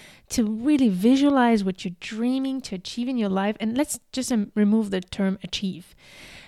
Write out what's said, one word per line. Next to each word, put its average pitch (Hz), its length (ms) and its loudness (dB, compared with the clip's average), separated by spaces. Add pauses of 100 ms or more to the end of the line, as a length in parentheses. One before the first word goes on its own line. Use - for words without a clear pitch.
(300)
to 240 160 0
really 240 440 2
visualize 240 760 4
what 190 200 -4
you're 180 160 -8
dreaming 262 600 -4
to - 140 -10
achieve 240 340 -8
in 262 80 -2
your 214 120 0
life, 196 300 -2
and 226 160 -2
let's 277 240 -2 (120)
just, 262 200 -4
um, 214 220 0
remove 208 380 2
the 185 100 -2
term 190 420 -4
achieve, 180 520 -8 (520)